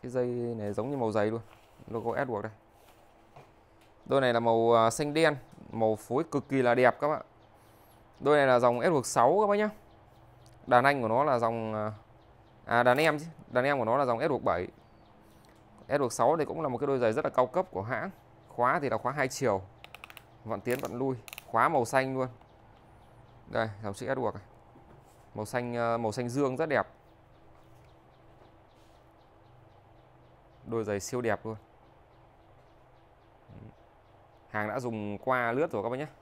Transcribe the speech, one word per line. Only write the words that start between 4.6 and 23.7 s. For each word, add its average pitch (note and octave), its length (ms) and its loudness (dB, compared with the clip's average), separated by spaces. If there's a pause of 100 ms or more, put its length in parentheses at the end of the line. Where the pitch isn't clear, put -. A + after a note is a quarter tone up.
à, A2+ 40 6
xanh D3 240 -4
đen, D#3 220 4 (360)
màu A2 240 0
phối B2+ 280 -4
cực C#3+ 260 -6
kỳ C3+ 120 0
là A#2+ 140 4
đẹp B2 240 4
các D3 80 -2
bạn. D3+ 140 -2 (960)
Đôi C#3+ 180 4
này C#3 100 6
là B2 120 6
dòng A#2+ 200 4
Edward D3 220 2
sáu C3+ 400 4
các G#3+ 60 2
bác G3+ 100 2
nhá. G#3+ 120 0 (1000)
Đàn B2 160 6
anh C#3 180 2
của A2+ 60 -2
nó A#2+ 160 2
là C3+ 160 2
dòng, A2+ 340 -2
à, G#2+ 200 -6 (720)
à, A#2+ 180 2
đàn B2 140 6
em D3+ 220 2
chứ. D#3+ 60 -12 (260)
Đàn B2 140 2
em C#3 140 2
của A#2 60 0
nó A#2 120 2
là C#3+ 80 2
dòng A#2 140 0
Edward C3+ 240 -2
bảy. F2+ 240 0 (1200)
Edward C3+ 220 0
sáu C3 280 2
thì D3 80 0
cũng - 160 -8
là D3 80 -4
một B2 80 -6
cái C#3 100 -4
đôi C3+ 120 0
giày A2+ 140 2
rất D3 120 -2
là C#3 40 0
cao B2+ 180 2
cấp F#3 240 -2
của F2+ 100 -6
hãng. A#2+ 280 -6 (380)
Khóa C3 320 0
thì C#3 100 -2
là A2+ 80 -2
khóa B2 140 -4
hai C#3 160 -2
chiều. A2 340 -2 (840)
Vặn G#2 160 -6
tiến B2 200 -2
vặn A#2+ 180 -8
lui. C3 160 -2 (360)
Khóa A#2 180 4
màu B2+ 160 2
xanh C3 320 0
luôn. B2+ 100 -2 (1200)
Đây, A2+ 220 -4 (140)